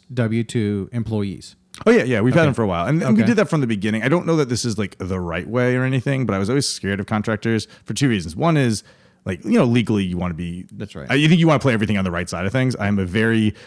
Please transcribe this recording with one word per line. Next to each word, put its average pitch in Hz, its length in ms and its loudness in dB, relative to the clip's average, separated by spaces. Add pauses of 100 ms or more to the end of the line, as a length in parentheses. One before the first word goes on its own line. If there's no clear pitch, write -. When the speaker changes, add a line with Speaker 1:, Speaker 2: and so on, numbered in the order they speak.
(140)
Speaker 1:
W 117 300 -2
two 104 480 -4
employees. 107 640 -6 (300)
Speaker 2:
Oh, 226 60 6
yeah, 214 120 6
yeah. 117 180 2
We've 131 120 4
had 165 80 6
Speaker 1:
Okay. 156 60 4
Speaker 2:
them 131 60 2
for 117 100 -2
a 104 40 2
while. 85 200 0
And, 156 160 0
and 175 120 2
we 226 80 4
Speaker 1:
Okay. - 80 2
Speaker 2:
did 202 60 0
that 208 120 2
from 156 120 0
the 123 60 0
beginning. 107 360 -2
I 127 60 -2
don't 175 160 0
know 165 120 0
that 139 120 0
this 120 160 -2
is, 110 120 -4
like, 101 200 -6
the 92 220 -6
right 87 280 -6
way 123 280 0
or 127 80 0
anything, 131 420 -2
but 107 80 -2
I 95 60 0
was 98 100 -2
always 135 180 0
scared 98 320 -4
of 98 80 -6
contractors 110 600 -2 (180)
for - 80 -8
two 135 160 2
reasons. 85 260 -2
One 156 220 0
is, 120 260 0 (420)
like, 92 200 -6
you - 80 -2
know, 196 120 4
legally 113 380 2
you 90 140 -4
wanna 87 160 -2
be 87 380 -8
Speaker 1:
That's 104 240 -14
right. 71 140 -8
Speaker 2:
I, 127 60 2
you 151 120 4
think 165 120 6
you 165 80 6
wanna 143 120 6
play 123 140 2
everything 104 240 2
on 95 60 0
the 90 80 -2
right 87 180 -4
side 90 160 -4
of 98 60 -2
things. 131 280 0
I'm 101 200 0
a 95 60 0
very, 110 480 2 (140)